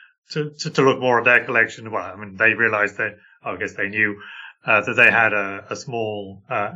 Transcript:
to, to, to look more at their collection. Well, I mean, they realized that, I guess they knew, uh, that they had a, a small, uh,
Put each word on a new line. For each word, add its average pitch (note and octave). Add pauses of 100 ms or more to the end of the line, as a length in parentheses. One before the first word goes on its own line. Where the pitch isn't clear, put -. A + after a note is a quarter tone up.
(300)
to, D3+ (100)
to, D#3
to -
look C3+
more B2
at A#2
their A#2+
collection. A2+
Well, G#2
I F#2+
mean, G2+
they A2
realized G#2+
that, A2 (280)
I G2+
guess F#2
they G2
knew, G#2 (440)
uh, A2
that A#2
they A#2
had A2
a, G2
a G#2+
small, G#2
uh, G#2+